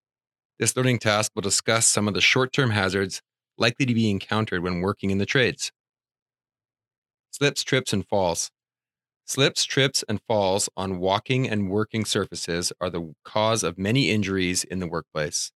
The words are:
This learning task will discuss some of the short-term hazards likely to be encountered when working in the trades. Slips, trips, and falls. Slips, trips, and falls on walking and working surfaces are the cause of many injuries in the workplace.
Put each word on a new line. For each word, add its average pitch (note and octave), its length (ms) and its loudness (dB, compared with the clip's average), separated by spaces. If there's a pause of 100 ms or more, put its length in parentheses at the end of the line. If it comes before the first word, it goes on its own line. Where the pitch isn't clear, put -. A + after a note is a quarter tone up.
(600)
This A2+ 180 -2
learning B2+ 220 2
task G#2+ 360 2
will G#2+ 60 -4
discuss A2 460 0
some G#2 200 2
of G#2 60 0
the F#2 80 -2
short-term B2+ 480 2
hazards G2 520 0 (360)
likely A#2+ 280 2
to B2 80 2
be A2+ 160 2
encountered G2 540 0
when F2+ 160 -2
working G2 300 -2
in G2 80 0
the G2+ 80 0
trades. A2+ 480 0 (1600)
Slips, - 340 0
trips, - 260 0
and G2 160 -2
falls. F2+ 420 0 (760)
Slips, - 380 0
trips, - 460 0
and G#2 180 -4
falls G2+ 480 2
on F#2+ 240 -4
walking A2 480 0
and G#2 240 -2
working G#2+ 320 -2
surfaces F2 800 -4
are F2+ 80 -2
the E2+ 340 -8
cause A2 400 0
of F2 140 -4
many G#2 320 2
injuries F#2+ 560 0
in F#2 140 -6
the F2+ 80 -4
workplace. E2 680 -6